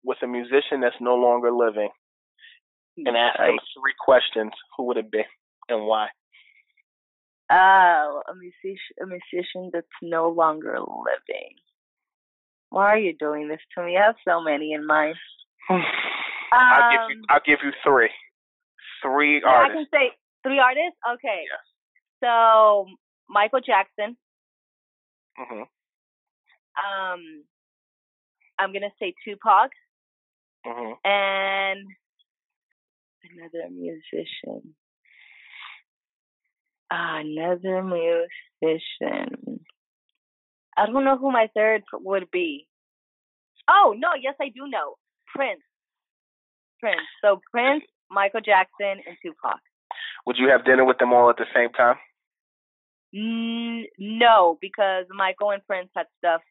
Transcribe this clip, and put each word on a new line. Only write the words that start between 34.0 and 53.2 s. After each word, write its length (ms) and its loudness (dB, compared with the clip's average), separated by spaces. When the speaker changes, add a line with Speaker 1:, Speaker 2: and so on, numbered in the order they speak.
Speaker 2:
Another 920 -6
musician. 1800 -6
I 80 2
don't 180 -2
know 140 2
who 140 -2
my 240 0
third 280 0
would 380 -6
be. 360 -6
Oh, 280 6
no, 120 -2
yes, 200 -6
I 80 -6
do 180 -16
know. 280 -8
Prince. 260 -6
Prince. 220 -4
So 160 4
Prince, 320 0
Michael 300 -2
Jackson, 640 0
and 180 -20
Tupac. 340 -8
Speaker 1:
Would 120 -6
you 120 2
have 160 4
dinner 200 6
with 140 2
them 140 4
all 160 8
at 80 2
the 160 -4
same 180 0
time? 240 4
Speaker 2:
Mm, 680 -6